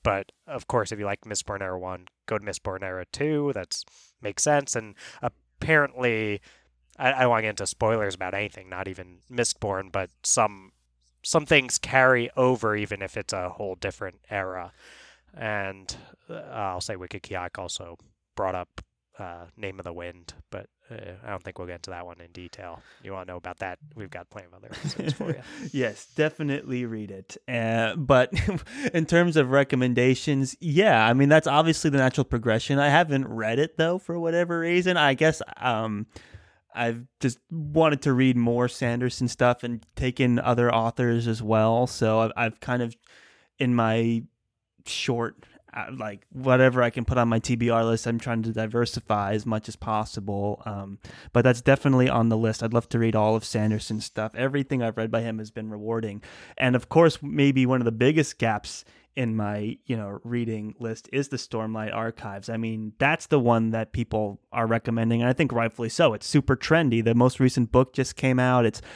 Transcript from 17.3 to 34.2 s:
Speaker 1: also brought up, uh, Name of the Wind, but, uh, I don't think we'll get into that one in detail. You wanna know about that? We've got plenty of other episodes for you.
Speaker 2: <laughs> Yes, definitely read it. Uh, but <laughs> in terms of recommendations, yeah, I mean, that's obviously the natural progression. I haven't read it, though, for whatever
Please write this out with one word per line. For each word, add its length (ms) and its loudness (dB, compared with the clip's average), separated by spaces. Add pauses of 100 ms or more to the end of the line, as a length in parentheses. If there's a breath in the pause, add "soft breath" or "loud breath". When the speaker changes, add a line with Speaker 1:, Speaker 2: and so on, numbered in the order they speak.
Speaker 1:
also 380 -12 (400)
brought 180 -2
up, 260 -10 (380)
uh, 260 -16 (120)
Name 220 -12
of 60 -14
the 80 -12
Wind, 420 -16 (160)
but, 160 -14 (240)
uh, 40 -18 (300)
I 60 -12
don't 120 -10
think 160 -16
we'll 100 -12
get 80 -12
into 140 -18
that 140 -12
one 160 -18
in 120 -20
detail. 500 -18 (200)
You 100 -16
wanna 140 -12
know 100 -12
about 240 -14
that? 180 -10 (160)
We've 160 -14
got 200 -16
plenty 180 -18
of 60 -20
other 160 -20
episodes 440 -8
for 160 -8
you. 100 -8 (140)
Speaker 2:
<laughs> 180 -14
Yes, 340 -6 (100)
definitely 720 -4
read 240 -10
it. 260 -18 (120)
Uh, 480 0
but 360 4 (300)
<laughs> 320 -6
in 120 0
terms 300 4
of 140 4
recommendations, 1120 2
yeah, 460 4
I 80 6
mean, 160 6
that's 160 8
obviously 440 2
the 80 2
natural 260 2
progression. 540 0
I 120 4
haven't 380 2
read 300 -4
it, 200 0
though, 200 0
for 200 -8
whatever 420 0